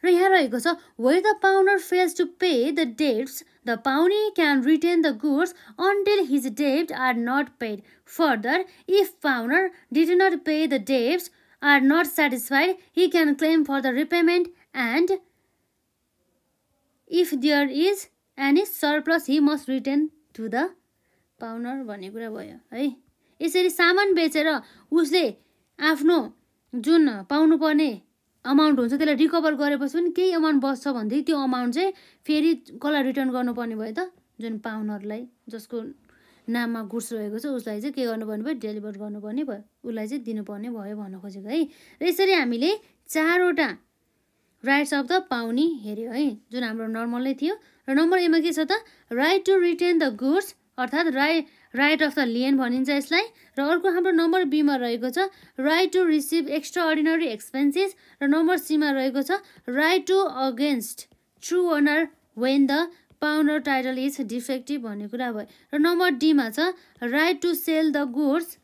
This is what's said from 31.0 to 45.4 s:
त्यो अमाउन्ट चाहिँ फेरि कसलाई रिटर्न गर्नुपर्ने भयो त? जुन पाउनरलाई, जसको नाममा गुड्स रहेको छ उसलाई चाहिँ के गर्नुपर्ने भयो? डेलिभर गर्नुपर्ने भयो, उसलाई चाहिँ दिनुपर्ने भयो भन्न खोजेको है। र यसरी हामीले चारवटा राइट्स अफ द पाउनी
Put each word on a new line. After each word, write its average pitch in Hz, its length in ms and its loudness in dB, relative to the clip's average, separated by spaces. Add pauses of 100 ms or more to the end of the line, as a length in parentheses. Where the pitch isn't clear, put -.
त्यो 311 160 0
अमाउन्ट 254 360 -2
चाहिँ 370 180 0 (340)
फेरि 302 280 2 (280)
कसलाई 285 200 0
रिटर्न 262 280 -2
गर्नुपर्ने 240 460 -4
भयो 220 220 -8
त? 370 120 -6 (300)
जुन 226 180 -8
पाउनरलाई, 214 640 -8 (260)
जसको 226 280 -14 (720)
नाममा 233 340 -4 (100)
गुड्स 226 200 -8
रहेको 214 260 -8
छ 240 80 -10
उसलाई 233 340 -6
चाहिँ 277 140 -8
के 262 100 -4
गर्नुपर्ने 220 400 -6
भयो? 302 160 -6
डेलिभर 214 400 -10
गर्नुपर्ने 214 440 -8
भयो, 214 180 -10 (220)
उसलाई 226 240 -8
चाहिँ 269 140 -8
दिनुपर्ने 214 480 -10
भयो 208 260 -10
भन्न 202 180 -12 (100)
खोजेको 196 240 -14
है। 311 140 -2 (380)
र - 40 -4
यसरी 381 280 2
हामीले 262 380 0 (380)
चारवटा 339 600 2 (960)
राइट्स 277 300 0
अफ 277 140 0
द - 40 0 (160)
पाउनी 240 380 0 (180)